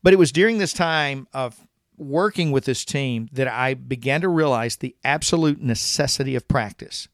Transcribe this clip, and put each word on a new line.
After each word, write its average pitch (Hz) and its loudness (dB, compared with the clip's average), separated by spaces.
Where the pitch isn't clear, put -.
But 185 6
it 196 8
was 160 6
during 208 2
this 190 -2
time 151 -2
of 127 -6
working 160 0
with 135 2
this 127 -2
team 123 -4
that 131 -2
I 127 -2
began 131 -2
to 185 0
realize 139 2
the - -10
absolute 151 0
necessity 135 -2
of 120 -6
practice. - -4